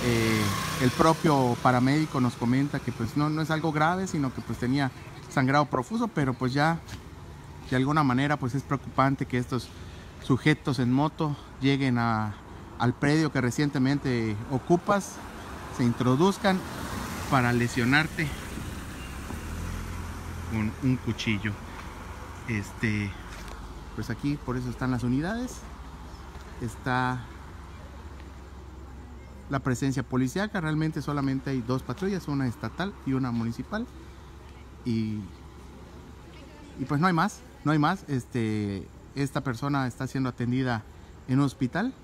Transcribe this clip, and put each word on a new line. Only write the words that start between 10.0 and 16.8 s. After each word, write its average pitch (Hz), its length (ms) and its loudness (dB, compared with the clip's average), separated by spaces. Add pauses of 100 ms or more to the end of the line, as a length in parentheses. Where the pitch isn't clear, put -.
sujetos 143 560 4
en 123 120 4
moto 147 460 2 (240)
lleguen 135 360 4
a, 110 380 2 (420)
al 120 160 4
predio 147 380 4
que 139 80 0
recientemente 131 960 2 (160)
ocupas, 180 640 2 (640)
se 123 80 4
introduzcan 135 720 4 (720)